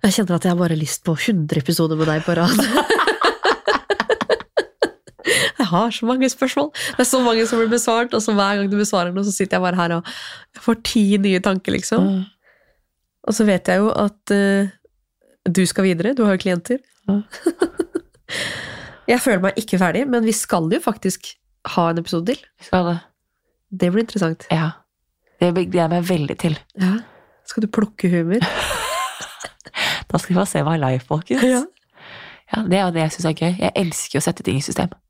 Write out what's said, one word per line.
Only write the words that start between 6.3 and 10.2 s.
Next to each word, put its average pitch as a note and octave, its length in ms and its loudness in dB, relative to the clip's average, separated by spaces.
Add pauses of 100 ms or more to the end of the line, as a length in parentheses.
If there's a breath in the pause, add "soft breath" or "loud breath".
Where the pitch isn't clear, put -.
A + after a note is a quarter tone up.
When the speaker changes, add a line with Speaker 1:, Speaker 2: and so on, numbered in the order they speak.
Speaker 1:
spørsmål! C#4 380 -2 (260 loud breath)
Det - 80 2
er A#3+ 60 4
så C4 100 2
mange A#3 320 4
som A#3 80 0
blir A3+ 140 2
besvart, A#3 420 2
og A3+ 80 2
så A3 140 -2
hver G3+ 240 2
gang G3+ 100 0
du G3+ 80 0
besvarer G3 320 0
noe, G3 160 -2
så G3+ 80 -2
sitter F#3+ 220 0
jeg F#3 80 0
bare F3+ 160 0
her E3+ 160 0
og E3+ 140 -6 (420 loud breath)